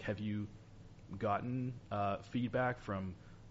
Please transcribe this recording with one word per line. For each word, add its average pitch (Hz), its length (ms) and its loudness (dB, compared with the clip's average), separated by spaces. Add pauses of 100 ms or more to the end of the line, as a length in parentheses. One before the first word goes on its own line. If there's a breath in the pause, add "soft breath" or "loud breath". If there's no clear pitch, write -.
have 104 160 0
you 104 260 2 (720)
gotten, 123 560 2 (180)
uh, 101 240 4 (160)
feedback 123 480 4
from, 95 340 0 (360 loud breath)